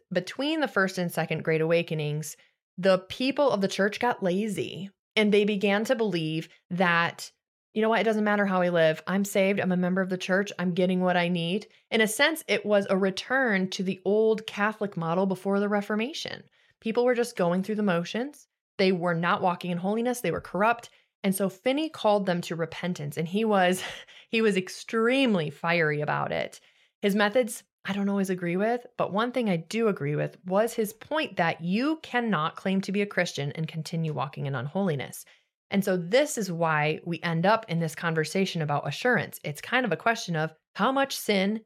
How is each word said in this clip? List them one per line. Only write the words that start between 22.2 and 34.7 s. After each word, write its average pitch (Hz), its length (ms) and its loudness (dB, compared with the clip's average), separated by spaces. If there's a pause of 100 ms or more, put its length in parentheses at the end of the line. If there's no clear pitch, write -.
them 175 160 0
to - 120 -8
repentance, 160 600 -6
and 160 100 -2
he 202 180 -2
was, 185 380 4 (240)
<laughs> - 220 -20
he 226 140 0
was 208 140 4
extremely 226 920 0
fiery 156 520 0
about 143 280 -2
it. - 300 -4 (400)
His 202 160 2
methods, 214 480 0 (200)
I 196 80 -4
don't 202 160 -2
always 196 220 0
agree 180 260 -2
with, 233 300 0 (100)
but - 160 -2
one 233 200 0
thing 233 160 0
I 180 80 2
do 214 320 0
agree 147 280 -2
with 147 280 -4
was 202 300 0
his 214 180 -2
point 294 440 -6
that 165 260 0
you 254 400 0
cannot 196 540 0
claim 190 260 0
to 196 100 -6
be 202 100 0
a 202 40 -2
Christian 170 460 -2
and 160 160 -6
continue 160 440 -4
walking 143 340 -6
in 139 80 -4
unholiness. 147 720 -4 (460)